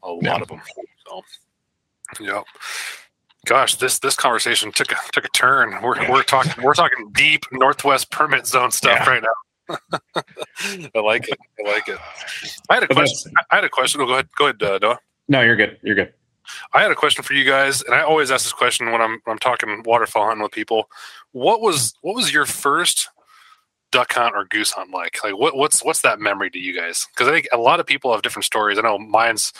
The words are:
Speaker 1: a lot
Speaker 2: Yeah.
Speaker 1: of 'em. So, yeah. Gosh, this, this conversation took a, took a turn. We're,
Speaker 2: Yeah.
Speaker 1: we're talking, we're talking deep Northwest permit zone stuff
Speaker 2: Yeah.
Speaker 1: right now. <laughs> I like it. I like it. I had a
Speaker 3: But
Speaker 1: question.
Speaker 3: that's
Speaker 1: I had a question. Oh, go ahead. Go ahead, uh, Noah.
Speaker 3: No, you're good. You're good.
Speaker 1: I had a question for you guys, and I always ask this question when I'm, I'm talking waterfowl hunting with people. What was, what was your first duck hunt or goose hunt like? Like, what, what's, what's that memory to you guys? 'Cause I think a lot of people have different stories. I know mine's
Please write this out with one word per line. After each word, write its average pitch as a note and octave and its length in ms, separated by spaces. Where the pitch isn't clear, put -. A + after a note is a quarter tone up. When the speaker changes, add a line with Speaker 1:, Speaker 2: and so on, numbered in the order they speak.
Speaker 1:
a F2+ 60
lot E2+ 140
Speaker 2:
Yeah. F2 180
Speaker 1:
of - 100
'em. - 100
So, F#3 140
yeah. G2+ 220
Gosh, B2 300
this, - 240
this C3+ 160
conversation A2+ 560
took - 200
a, - 40
took - 140
a - 40
turn. B2 520
We're, A#2+ 200
Speaker 2:
Yeah. B2 100
Speaker 1:
we're C3 120
talking, C3 400
we're C#3+ 100
talking C3 380
deep D3 400
Northwest C3+ 600
permit C#3 360
zone B2 240
stuff A#2 340
Speaker 2:
Yeah. B2+ 40
Speaker 1:
right A#2+ 140
now. A2+ 60
<laughs> E3 80
I A2+ 40
like A2 300
it. G#2 100
I G#2 60
like G#2+ 160
it. G2 100
I G3 60
had A#3+ 80
a D#3+ 40
Speaker 3:
But C3+ 100
Speaker 1:
question. D3 380
Speaker 3:
that's - 160
Speaker 1:
I - 40
had G3+ 80
a D3 60
question. C3 320
Oh, C3 40
go B2 80
ahead. C3 240
Go D3 80
ahead, A#2+ 160
uh, G2 200
Noah. A2+ 180
Speaker 3:
No, C3+ 120
you're A#2 140
good. G#2 260
You're G#2+ 140
good. F#2+ 180
Speaker 1:
I C#3+ 80
had G3+ 100
a - 40
question - 280
for C#3 100
you C#3 120
guys, C3+ 360
and B2 140
I D3+ 60
always D3+ 280
ask C3 160
this - 80
question A#2+ 380
when A#2 100
I'm, A2+ 240
I'm A2 140
talking A2+ 440
waterfowl A2+ 420
hunting G#2+ 180
with G#2 80
people. A2 380
What F#3+ 300
was, D3+ 400
what F3 140
was F3 180
your D3 120
first - 640
duck B2 220
hunt A#2 220
or G2+ 100
goose G#2 260
hunt F#2+ 200
like? F2 320
Like, G2+ 140
what, C#3 180
what's, D3 280
what's - 180
that A2 180
memory G2 300
to F2+ 100
you F2+ 160
guys? E2+ 400
'Cause B2 120
I C#3+ 40
think D3+ 220
a A#2+ 40
lot C3+ 220
of D#3+ 60
people C#3 260
have G#2 100
different A2 240
stories. G#2 320
I G#2+ 40
know A2 180
mine's G#2+ 600